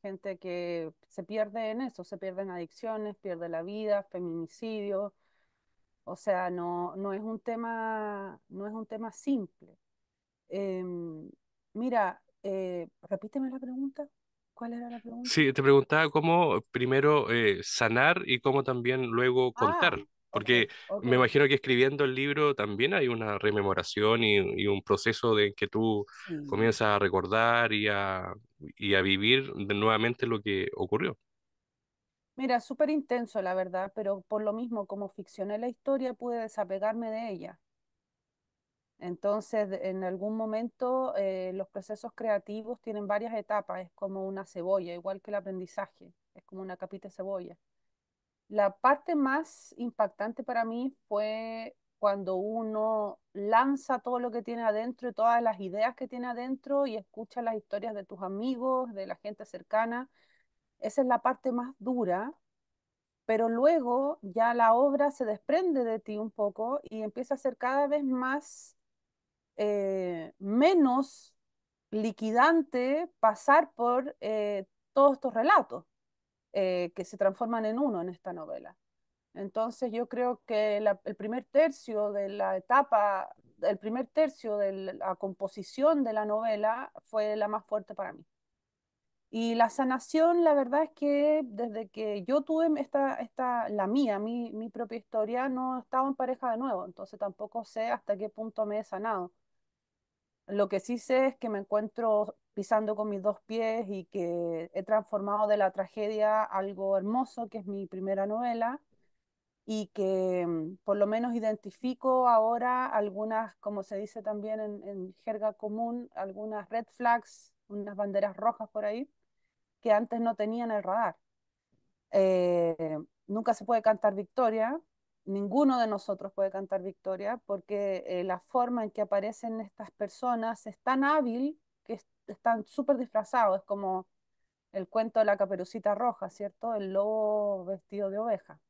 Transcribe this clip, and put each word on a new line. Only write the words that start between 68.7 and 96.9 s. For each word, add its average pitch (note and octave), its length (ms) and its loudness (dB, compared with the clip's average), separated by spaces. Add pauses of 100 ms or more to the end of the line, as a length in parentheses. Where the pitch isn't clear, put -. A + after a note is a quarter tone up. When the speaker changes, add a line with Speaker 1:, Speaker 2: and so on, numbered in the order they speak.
Speaker 1:
eh, F#3+ 840 -2
menos C4+ 960 4 (560)
liquidante B3+ 1160 2 (100)
pasar C#4 560 6
por, B3 460 0
eh, G#3 440 -2 (280)
todos C#4 220 8
estos B3+ 180 -4
relatos, B3 520 4 (680)
eh, F3+ 420 0
que F#3 100 -6
se - 120 -16
transforman A3 480 2
en A3 140 0
uno A3+ 220 2
en F3+ 80 -4
esta F3 240 -10
novela. - 440 -12 (580)
Entonces A3 580 -4
yo A#3+ 160 -2
creo B3 380 -2
que G#3+ 340 0
la, G3+ 240 2
el - 100 -6
primer A3+ 300 -6
tercio A#3 680 2
de G3+ 160 -4
la F#3+ 280 -2
etapa, G#3 760 2 (280)
el G3 180 0
primer A#3+ 280 -4
tercio C4+ 500 0
de G3 380 -4
la F#3+ 220 -4
composición A#3 840 0
de A3+ 100 -2
la G#3+ 120 0
novela A3 640 -2 (140)
fue G#3+ 320 -2
la G#3 120 0
más G#3+ 160 -4
fuerte G#3+ 300 -6
para F#3+ 180 -8
mí. E3 120 -20 (1040)
Y A3+ 240 0
la A3+ 140 6
sanación, D#4 720 2
la D#4 100 6
verdad C#4 300 2
es D#4 80 -4
que D4 540 2
desde A3 440 -8
que G#3 340 -6
yo C#4 200 2
tuve D#4+ 240 2 (120)
esta, C#4 360 0
esta, A#3+ 540 -2
la G3+ 180 0
mía, A3 320 0
mi, A#3 340 -4
mi A3 160 -8
propia A3+ 300 -8
historia, A#3 500 -2
no C4 280 -2
he - 40 -6
estado C4 260 0
en C#4 80 -2
pareja B3+ 360 -2
de A3 60 -2
nuevo, A3+ 280 -4
entonces G3 340 -16